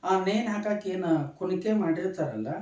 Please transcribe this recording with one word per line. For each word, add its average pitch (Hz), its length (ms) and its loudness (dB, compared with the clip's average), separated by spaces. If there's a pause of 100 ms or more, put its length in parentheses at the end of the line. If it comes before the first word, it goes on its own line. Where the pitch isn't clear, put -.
ಆ 185 200 2
ನೇಣು 214 280 2
ಹಾಕಕ್ಕೆ 208 380 -2
ಏನು 165 480 0
ಕುಣಿಕೆ 180 340 0
ಮಾಡಿರ್ತಾರಲ್ಲ 165 760 0 (140)